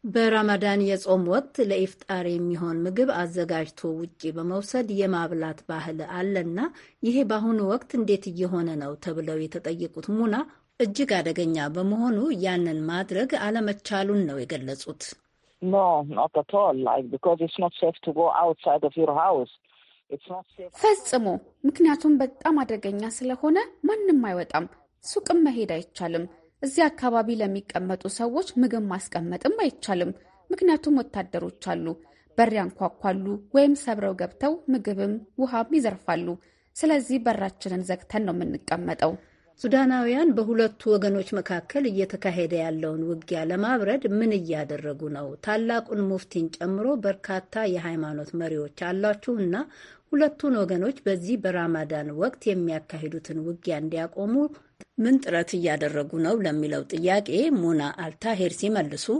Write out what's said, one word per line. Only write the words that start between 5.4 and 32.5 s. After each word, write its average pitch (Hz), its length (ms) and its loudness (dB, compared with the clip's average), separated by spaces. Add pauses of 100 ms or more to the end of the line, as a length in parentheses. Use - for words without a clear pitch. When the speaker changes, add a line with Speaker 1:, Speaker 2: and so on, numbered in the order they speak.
Speaker 1:
ባህል 160 340 -8 (120)
አለና 180 480 -2 (440)
ይሄ 240 220 2
በአሁኑ 220 420 0
ወቅት 214 260 -2
እንዴት 202 340 0
እየሆነ 175 500 -2
ነው 143 220 -6
ተብለው 160 400 -6
የተጠየቁት 165 720 -8
ሙና 220 240 2 (440)
እጅግ 240 340 0
አደገኛ 165 440 0 (120)
በመሆኑ 208 480 0 (220)
ያንን 175 460 0
ማድረግ 185 540 -2
አለመቻሉን 202 840 -2
ነው 139 120 -4
የገለጹት። 135 640 -8 (600)
Speaker 2:
No, 185 420 4
not 143 280 0
at 147 180 2
all. 202 260 4
Like, 131 300 0
because 139 320 0
it's 165 220 -4
not 175 140 0
safe 165 240 2
to 165 160 -4
go 165 180 4
outside 160 520 2
of 143 100 0
your 156 200 2
house. 156 360 2 (640)
It's 143 140 -10
not 185 220 -12
safe. 180 260 -18
Speaker 3:
ፈጽሞ። 392 520 2 (380)
ምክንያቱም 302 520 6
በጣም 302 420 2
አደገኛ 208 520 -2
ስለሆነ 254 480 2 (260)
ማንም 381 400 4
አይወጣም። 175 420 -2 (380)
ሱቅም 349 380 2
መሄድ 233 300 2
አይቻልም። 170 520 -4 (400)
እዚህ 277 200 2
አካባቢ 240 520 2
ለሚቀመጡ 196 760 -4
ሰዎች 240 440 -2
ምግብ 233 300 2
ማስቀመጥም 180 720 -2
አይቻልም። 208 540 -2 (380)
ምክንያቱም 311 480 4
ወታደሮች 185 680 -6
አሉ። 170 180 -2 (520)
በር 226 160 6